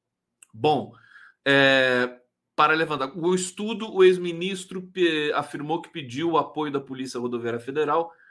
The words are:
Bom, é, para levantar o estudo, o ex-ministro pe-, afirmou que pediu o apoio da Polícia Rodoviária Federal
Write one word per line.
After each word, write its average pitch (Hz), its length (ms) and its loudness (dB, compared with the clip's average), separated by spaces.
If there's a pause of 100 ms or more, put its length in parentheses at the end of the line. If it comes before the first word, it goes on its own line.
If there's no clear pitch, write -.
(520)
Bom, 120 420 -2 (500)
é, 131 760 4 (360)
para 151 180 4
levantar 147 420 -2
o 175 180 0
estudo, 208 580 -6
o 185 100 4
ex-ministro 180 800 2
pe-, 160 520 0
afirmou 147 460 -4
que - 100 -16
pediu 151 420 -6
o 156 60 4
apoio 151 340 -2
da 139 80 -2
Polícia 131 400 -10
Rodoviária 117 400 -4
Federal 151 520 -2 (180)